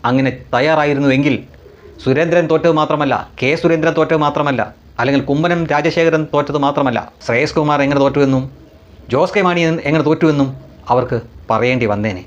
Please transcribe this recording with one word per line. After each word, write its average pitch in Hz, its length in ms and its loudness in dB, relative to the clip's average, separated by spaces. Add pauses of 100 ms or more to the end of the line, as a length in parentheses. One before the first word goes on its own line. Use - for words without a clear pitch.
(100)
അങ്ങനെ 131 220 0 (220)
തയ്യാറായിരുന്നുവെങ്കിൽ 147 800 2 (680)
സുരേന്ദ്രൻ 160 480 2
തോറ്റത് 160 280 2
മാത്രമല്ല, 147 340 0 (280)
കെ 127 80 2 (120)
സുരേന്ദ്രൻ 160 360 0
തോറ്റത് 156 280 2
മാത്രമല്ല, 147 360 -2 (380)
അല്ലെങ്കിൽ 135 320 0
കുമ്മനം 170 300 0 (120)
രാജശേഖരൻ 160 580 0
തോറ്റത് 147 340 -2
മാത്രമല്ല, 143 360 0 (240)
ശ്രേയസ് 127 320 0
കുമാർ 147 280 0
എങ്ങനെ 143 180 2
തോറ്റുവെന്നും 135 400 2 (680)
ജോസ് 165 220 0
കെ 202 100 2
മാണി 175 160 0 (280)
എങ്ങനെ 151 180 2
തോറ്റുവെന്നും 151 420 2 (440)
അവർക്ക് 123 260 0 (320)
പറയേണ്ടി 120 420 0
വന്നേനെ. 104 340 -4